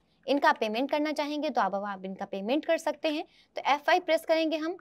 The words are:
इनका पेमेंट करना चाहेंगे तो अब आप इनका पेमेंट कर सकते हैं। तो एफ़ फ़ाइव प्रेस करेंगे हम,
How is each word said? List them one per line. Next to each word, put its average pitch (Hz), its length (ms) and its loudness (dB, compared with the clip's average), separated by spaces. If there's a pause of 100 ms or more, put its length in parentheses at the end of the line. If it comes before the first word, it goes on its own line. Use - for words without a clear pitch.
(280)
इनका 285 240 4
पेमेंट 233 380 0
करना 302 220 0
चाहेंगे 294 380 -2
तो 247 100 0
अब 196 140 0
आप 196 300 -6
इनका 190 200 -8
पेमेंट 208 400 -2
कर 330 140 2
सकते 330 300 -2
हैं। 302 160 -2 (320)
तो - 100 -8
एफ़ 285 140 2
फ़ाइव 349 220 4
प्रेस 320 220 2
करेंगे 320 320 2
हम, 330 240 -4